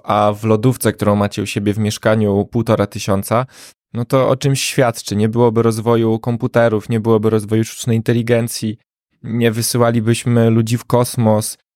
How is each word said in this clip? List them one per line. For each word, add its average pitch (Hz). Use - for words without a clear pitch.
a 104
w 107
lodówce, 110
którą 104
macie 101
u 98
siebie 101
w 107
mieszkaniu, 107
półtora 110
tysiąca, 107
no 117
to 131
o 123
czymś 135
świadczy. -
Nie 107
byłoby 117
rozwoju 113
komputerów, 117
nie 113
byłoby 110
rozwoju 110
sztucznej 113
inteligencji, 117
nie 117
wysyłalibyśmy 117
ludzi 113
w -
kosmos, 113